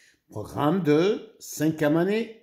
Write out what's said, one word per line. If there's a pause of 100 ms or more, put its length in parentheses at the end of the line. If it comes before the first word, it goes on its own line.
(300)
Programme
de
cinquième
année